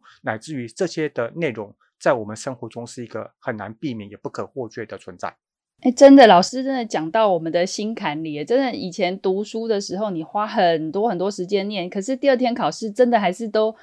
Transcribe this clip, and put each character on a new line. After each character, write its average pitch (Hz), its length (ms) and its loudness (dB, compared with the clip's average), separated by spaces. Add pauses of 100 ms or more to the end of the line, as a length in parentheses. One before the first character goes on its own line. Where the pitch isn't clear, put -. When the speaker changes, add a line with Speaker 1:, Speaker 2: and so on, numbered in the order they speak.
(220)
Speaker 1:
乃 117 160 -8
至 156 180 -12
于 120 140 -8
这 - 180 -4
些 156 220 -4
的 117 260 -6
内 160 140 -4
容， 107 260 -10 (240)
在 156 140 2
我 113 100 -4
们 107 100 -10
生 127 220 -10
活 117 140 -14
中 117 180 -12
是 123 160 -14
一 110 40 -14
个 - 220 -12 (100)
很 120 180 -8
难 104 160 -12
避 135 200 -8
免 104 160 -14
也 101 60 -20
不 - 140 -12
可 104 180 -10
或 120 220 -10
缺 113 160 -12
的 101 120 -14
存 90 200 -18
在。 - 180 -10 (460)
Speaker 2:
哎， 254 100 0
真 277 240 10
的， 269 120 12
老 180 140 8
师 254 220 -4
真 269 100 -4
的 247 120 -4
讲 160 260 -6
到 220 160 2
我 185 100 2
们 165 140 -6
的 175 140 0
心 214 280 -6
坎 160 300 -6
里 156 80 -8
耶。 147 140 -6
真 240 120 2
的， 262 160 0
以 185 160 -8
前 185 300 -4
读 190 240 -2
书 226 240 -8
的 202 140 0
时 190 160 -8
候， 208 140 -4
你 160 120 -6
花 208 240 -4
很 170 460 2
多 208 160 0
很 180 80 -4
多 185 120 -2
时 185 160 -6
间 196 220 -2
念， 185 220 -6
可 202 100 -8
是 262 160 -4
第 277 140 0
二 254 80 4
天 240 160 0
考 208 180 -2
试 220 180 -8
真 240 200 2
的 233 100 4
还 185 140 0
是 233 160 -10
都 220 340 0